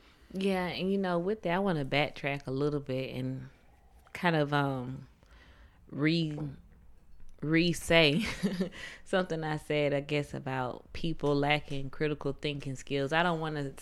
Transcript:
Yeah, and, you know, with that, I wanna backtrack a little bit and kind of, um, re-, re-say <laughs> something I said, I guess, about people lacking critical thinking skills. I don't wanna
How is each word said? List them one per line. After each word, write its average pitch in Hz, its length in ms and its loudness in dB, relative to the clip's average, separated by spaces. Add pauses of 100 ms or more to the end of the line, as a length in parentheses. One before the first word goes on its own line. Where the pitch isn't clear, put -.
(320)
Yeah, 190 360 0
and, 175 240 -2
you 196 80 2
know, 180 180 2
with 196 240 -2
that, 170 140 0
I 190 40 2
wanna 175 240 2
backtrack 139 600 -2
a 131 60 -6
little 147 280 0
bit 131 360 -4
and 131 340 -6 (640)
kind 170 220 2
of, 147 180 2
um, 135 540 -2 (840)
re-, 151 480 0 (1000)
re-say 165 840 6 (400)
<laughs> - 380 -12
something 185 400 0
I 151 140 -2
said, 147 360 2
I 139 60 2
guess, 147 340 -2
about 131 600 -6
people 147 420 0
lacking 143 540 0
critical 147 500 -2
thinking 143 360 -6
skills. 139 380 -2
I 165 80 4
don't 170 180 2
wanna 151 320 -4 (100)